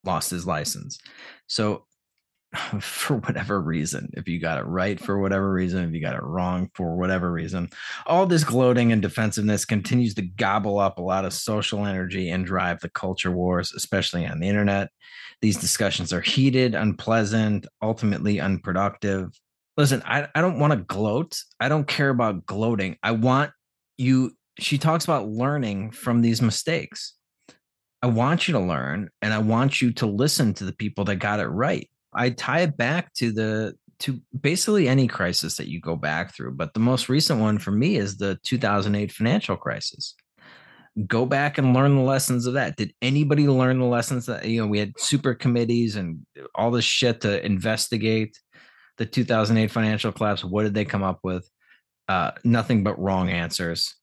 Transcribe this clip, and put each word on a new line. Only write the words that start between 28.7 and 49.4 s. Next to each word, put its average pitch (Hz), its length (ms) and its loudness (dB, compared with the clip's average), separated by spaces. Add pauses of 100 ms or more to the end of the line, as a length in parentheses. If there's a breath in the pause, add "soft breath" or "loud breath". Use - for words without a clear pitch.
and 107 140 0
I 107 40 0
want 113 440 2
you 123 120 2
to 123 120 -2
listen 107 480 2
to 101 100 -8
the 92 80 -6
people 104 340 -4
that 101 100 0
got 104 240 -2
it 87 60 -4
right. 104 440 -2 (240)
I 123 160 0
tie 131 300 -2
it 165 180 0
back 143 360 -2
to 117 160 0
the, 110 440 -2 (260)
to 131 200 -4 (200)
basically 180 480 2
any 131 180 6
crisis 87 520 -2
that - 100 -8
you 82 120 -8
go 82 160 -4
back 76 380 -4
through, 62 180 -10
but - 200 -6
the 107 80 -2
most 123 300 2
recent 139 300 2
one 107 180 2
for 98 140 -4
me 147 240 2
is 101 200 -2
the 98 260 -2
two - 140 -2
thousand 104 380 2
eight 104 180 -2
financial 120 440 0
crisis. - 580 -8 (920 loud breath)
Go 117 200 0
back 139 320 0
and 131 160 4
learn 139 200 6
the 135 60 6
lessons 131 460 2
of 123 80 -2
that. 131 220 -2
Did 104 260 -4
anybody 143 460 4
learn 131 300 4
the 127 60 2
lessons 120 420 0
that, 120 200 -6
you 113 160 0
know, 107 40 0
we 104 120 2
had 104 200 -4
super 135 360 0
committees 120 640 2
and 85 280 -6 (300)
all 113 160 2
this 120 160 2
shit - 340 2
to 101 240 0
investigate 110 920 0 (580 soft breath)
the 113 80 -4
two 120 200 0
thousand 110 340 2